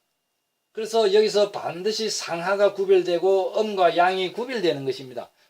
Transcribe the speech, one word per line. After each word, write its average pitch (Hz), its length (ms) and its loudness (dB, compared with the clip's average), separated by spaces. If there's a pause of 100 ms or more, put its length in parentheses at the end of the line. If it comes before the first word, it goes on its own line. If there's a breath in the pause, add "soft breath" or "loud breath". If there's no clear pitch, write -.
(720)
그래서 220 420 0
여기서 208 380 4
반드시 202 600 -6
상하가 190 640 0
구별되고 185 840 2
음과 190 380 2
양이 185 360 2
구별되는 185 520 -2
것입니다. 127 460 -10 (180)